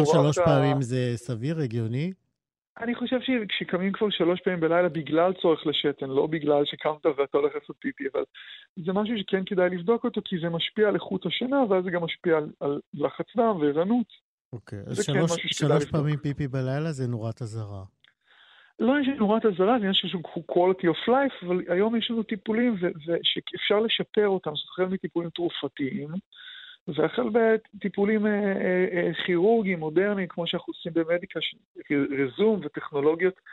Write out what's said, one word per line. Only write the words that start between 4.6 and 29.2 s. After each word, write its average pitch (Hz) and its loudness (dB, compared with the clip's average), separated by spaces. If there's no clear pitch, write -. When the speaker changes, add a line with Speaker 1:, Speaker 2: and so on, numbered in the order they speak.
Speaker 1:
בגלל 160 2
צורך 165 2
לשתן, 143 -2
לא 139 2
בגלל 147 2
שקמת 151 -4
ואתה 143 2
הולך 143 0
לעשות 147 -10
פיפי, 143 -8
אבל 139 -2
זה 185 -2
משהו 214 -2
שכן 190 -2
כדאי 180 2
לבדוק 185 0
אותו, 233 -2
כי 185 -4
זה 170 -2
משפיע 165 0
על 196 2
איכות 185 -4
השינה, 254 0
ואז 185 2
זה 185 -6
גם 170 -2
משפיע 165 0
על, 151 -2
על 143 -2
לחץ 143 -4
דם 226 2
וערנות. 175 2
Speaker 2:
אוקיי, 107 -12
אז 123 -8
Speaker 1:
זה - 0
כן 147 -2
Speaker 2:
שלוש, 160 2
Speaker 1:
משהו 170 -4
שכדאי 147 0
Speaker 2:
שלוש 147 4
Speaker 1:
לבדוק. 143 -8
Speaker 2:
פעמים 151 0
פיפי 143 -4
בלילה 135 -2
זה 131 -4
נורת 113 -4
אזהרה. 104 -8
Speaker 1:
לא, 254 2
יש 269 0
נורת 220 2
אזהרה, 190 4
זה 262 4
עניין 196 2
של 185 -2
quality 185 4
of 160 0
life, 254 2
אבל 180 0
היום 208 2
יש 226 -2
לנו 226 -2
טיפולים 220 0
ו-, 180 2
ו-, 170 2
שאפשר - -2
לשפר 214 0
אותם, 185 0
זאת - -8
אומרת, 185 0
החל 185 -2
מטיפולים 170 -4
תרופתיים, 147 -6
והחל 160 0
בטיפולים, 214 2
אה, 214 2
אה, 196 0
אה, 175 0